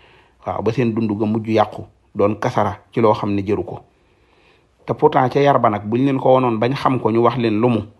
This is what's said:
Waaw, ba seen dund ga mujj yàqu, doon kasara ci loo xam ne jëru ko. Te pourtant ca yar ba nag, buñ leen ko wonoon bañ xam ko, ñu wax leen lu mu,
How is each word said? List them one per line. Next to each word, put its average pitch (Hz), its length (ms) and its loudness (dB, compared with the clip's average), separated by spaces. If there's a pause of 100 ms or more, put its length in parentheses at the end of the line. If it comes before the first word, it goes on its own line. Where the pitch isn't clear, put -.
(460)
Waaw, 92 180 -6
ba 110 80 0
seen 117 220 0
dund 110 260 -2
ga 110 60 -2
mujj 110 240 -4
yàqu, 107 340 0 (320)
doon 104 240 2
kasara 101 400 -2 (140)
ci 120 80 -2
loo 107 120 6
xam 104 220 -4
ne 101 60 -2
jëru 95 220 -2
ko. - 160 -12 (1040)
Te 131 80 -2
pourtant 131 360 2
ca 143 120 0
yar 139 180 4
ba 120 100 2
nag, 104 160 -4
buñ 117 200 0
leen 139 140 0
ko 131 140 4
wonoon 127 260 2
bañ 123 160 0
xam 135 240 0
ko, 113 120 0
ñu 113 100 2
wax 117 160 2
leen 110 220 0
lu 120 100 2
mu, 110 120 0 (180)